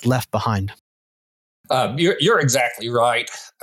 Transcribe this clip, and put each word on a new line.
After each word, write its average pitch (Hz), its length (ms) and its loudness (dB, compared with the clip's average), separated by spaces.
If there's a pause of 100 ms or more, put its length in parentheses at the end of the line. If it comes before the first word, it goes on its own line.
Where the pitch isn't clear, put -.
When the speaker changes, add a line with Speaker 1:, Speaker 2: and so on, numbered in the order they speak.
Speaker 1:
left 120 280 0
behind. 107 400 -2 (960)
Speaker 2:
Uh, 123 260 0
you're, 165 220 2
you're 190 220 2
exactly 127 480 0
right. 120 420 2 (320)